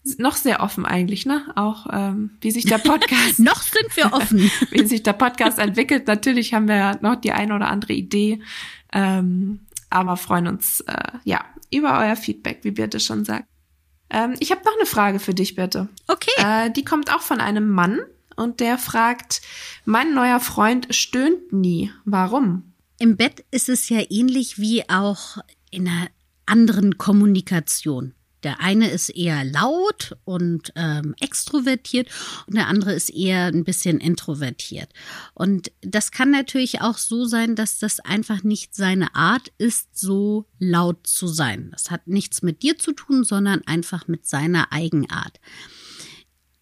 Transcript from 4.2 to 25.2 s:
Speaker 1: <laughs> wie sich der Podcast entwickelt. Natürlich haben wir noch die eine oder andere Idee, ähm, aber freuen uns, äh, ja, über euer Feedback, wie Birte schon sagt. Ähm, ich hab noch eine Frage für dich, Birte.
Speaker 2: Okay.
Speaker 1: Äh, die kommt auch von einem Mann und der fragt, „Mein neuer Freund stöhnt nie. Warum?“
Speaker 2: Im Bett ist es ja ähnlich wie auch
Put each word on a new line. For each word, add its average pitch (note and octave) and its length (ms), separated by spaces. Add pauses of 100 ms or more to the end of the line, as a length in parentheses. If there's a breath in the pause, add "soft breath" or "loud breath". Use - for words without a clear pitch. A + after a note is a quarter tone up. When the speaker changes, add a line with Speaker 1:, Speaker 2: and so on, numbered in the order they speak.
Speaker 1:
<laughs> - 100
wie G#3+ 160
sich A3 160
der G#3 100
Podcast A#3 460
entwickelt. A3 480
Natürlich A#3 480
haben G#3+ 140
wir G3+ 340
noch A3 140
die - 160
eine G#3 220
oder G3+ 140
andere G#3 240
Idee, G#3 480 (520 loud breath)
ähm, F#3+ 680 (300)
aber F3+ 260
freuen F3 300
uns, - 340
äh, - 140 (300)
ja, F#3 200 (260)
über C#4 280
euer A3 180
Feedback, - 460
wie G#3 80
Birte G#2+ 300
schon G#3+ 240
sagt. - 220 (640)
Ähm, A#3 280
ich C#4+ 120
hab F#4+ 140
noch A4 100
eine A4 120
Frage G3+ 320
für G3 160
dich, F#3 200
Birte. F#3+ 340 (180)
Speaker 2:
Okay. - 320
Speaker 1:
Äh, A3 320
die C#4 140
kommt D4 300
auch E4+ 60
von B3+ 200
einem G#3+ 280
Mann G3 320 (360)
und A#3 240
der A#3+ 180
fragt, A#3+ 640 (420 loud breath)
„Mein B3+ 300
neuer B3 260
Freund A#3+ 540
stöhnt D#4 580
nie. F#3 400 (120)
Warum?“ F#3+ 680 (260)
Speaker 2:
Im A3+ 180
Bett - 340
ist - 180
es B3+ 220
ja A3+ 180
ähnlich B3 500
wie G#3+ 300
auch G3 500 (320)